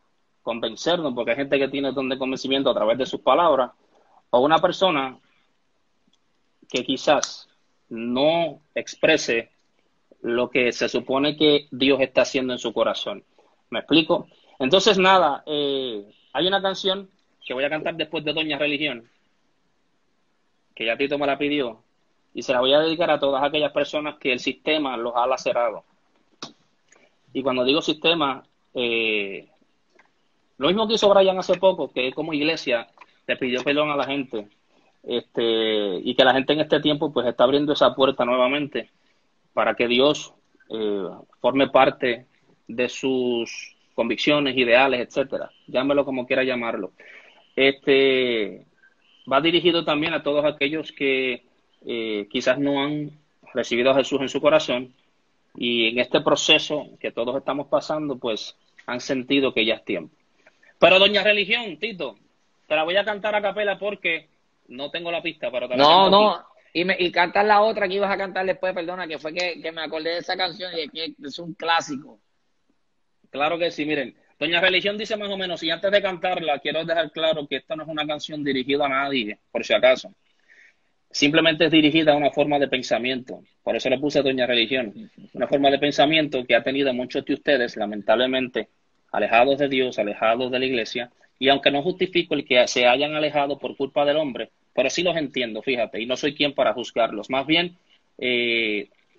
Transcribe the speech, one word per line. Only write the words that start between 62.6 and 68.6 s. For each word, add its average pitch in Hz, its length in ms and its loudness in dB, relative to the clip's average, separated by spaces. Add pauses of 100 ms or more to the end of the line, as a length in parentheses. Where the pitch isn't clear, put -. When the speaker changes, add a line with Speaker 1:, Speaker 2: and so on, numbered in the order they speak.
Speaker 1:
te 151 80 0
la 156 80 0
voy 175 140 0
a 202 60 2
cantar 208 300 -4
a 208 80 0
capela 202 380 -2
porque 185 500 -4 (380)
no 135 240 -10
tengo 170 200 -8
la 165 120 -6
pista, 156 260 -6
pero 123 180 -4
te 123 80 -4
la 131 80 6
Speaker 2:
No, 151 60 10
Speaker 1:
canto 185 220 8
Speaker 2:
no. 202 240 6
Speaker 1:
aquí. - 80 -14 (300)
Speaker 2:
Y 170 120 0
me, 185 140 0
y 175 120 0
cantas 180 360 2
la 208 140 6
otra 214 260 2
que 185 80 -4
ibas 196 160 0
a 196 60 -2
cantar 190 280 -4
después, 185 300 -2